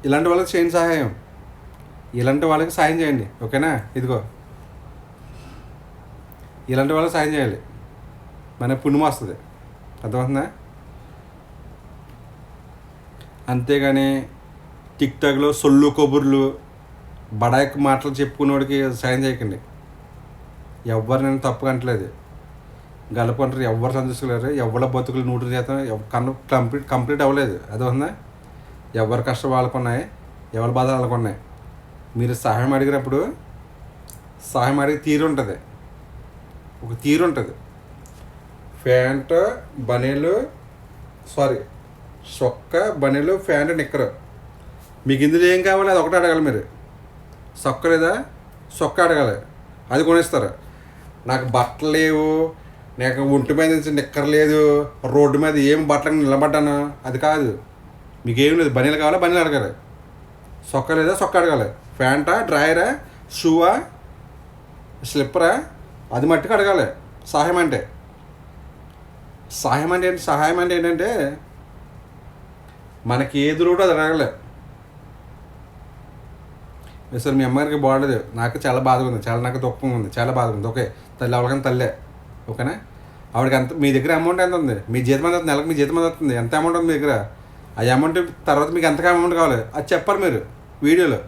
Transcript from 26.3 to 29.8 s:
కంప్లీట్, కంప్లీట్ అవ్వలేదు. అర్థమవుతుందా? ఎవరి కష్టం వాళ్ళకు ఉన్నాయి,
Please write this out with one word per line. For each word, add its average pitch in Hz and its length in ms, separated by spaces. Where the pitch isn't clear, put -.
కంప్లీట్, 131 380
కంప్లీట్ 135 320
అవ్వలేదు. 135 380
అర్థమవుతుందా? 127 380
ఎవరి 113 280
కష్టం 131 280
వాళ్ళకు 127 260
ఉన్నాయి, 120 280